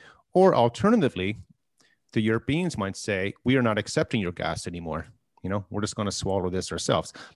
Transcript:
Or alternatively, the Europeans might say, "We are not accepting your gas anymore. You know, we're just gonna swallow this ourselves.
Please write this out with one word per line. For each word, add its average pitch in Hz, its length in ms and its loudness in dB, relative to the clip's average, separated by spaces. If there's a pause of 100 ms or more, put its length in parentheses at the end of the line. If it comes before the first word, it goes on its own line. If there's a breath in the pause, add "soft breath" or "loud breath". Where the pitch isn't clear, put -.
(320 soft breath)
Or 185 220 6
alternatively, 120 800 2 (760 soft breath)
the 117 80 2
Europeans 135 540 0
might 98 220 -4
say, 98 460 -2
"We 127 120 4
are 131 60 4
not 110 160 2
accepting - 420 -2
your 90 120 -2
gas - 340 -4
anymore. 82 400 -6 (380)
You 92 80 -4
know, 101 180 -2
we're 101 120 -6
just 104 140 -2
gonna 101 160 -2
swallow 95 380 -2
this 90 220 -4
ourselves. - 420 -2 (220 loud breath)